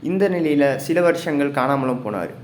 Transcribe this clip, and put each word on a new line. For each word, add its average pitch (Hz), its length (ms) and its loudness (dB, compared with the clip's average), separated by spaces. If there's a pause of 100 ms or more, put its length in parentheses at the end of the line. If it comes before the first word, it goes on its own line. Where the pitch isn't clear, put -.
இந்த 190 280 0
நிலையில 147 460 2
சில 165 260 0
வருஷங்கள் 170 500 0
காணாமலும் 131 540 0
போனாரு. 98 240 -4 (140)